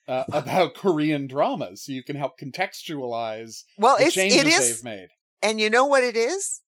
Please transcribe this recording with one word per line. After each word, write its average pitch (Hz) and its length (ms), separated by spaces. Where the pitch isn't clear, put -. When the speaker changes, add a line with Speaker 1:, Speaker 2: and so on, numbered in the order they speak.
Speaker 1:
uh, 127 200
Speaker 2:
<laughs> 123 40
Speaker 1:
about 151 440
Korean 151 520
dramas, 139 560
so 143 80
you 131 120
can 143 120
help 139 180
contextualize 117 760
Speaker 2:
Well, 233 200
Speaker 1:
the 254 80
Speaker 2:
it's, 339 120
it 190 120
Speaker 1:
changes 277 300
Speaker 2:
is, 113 220
Speaker 1:
they've - 100
made. 95 160
Speaker 2:
and 214 180
you 214 100
know 247 160
what 277 180
it 233 120
is? 311 540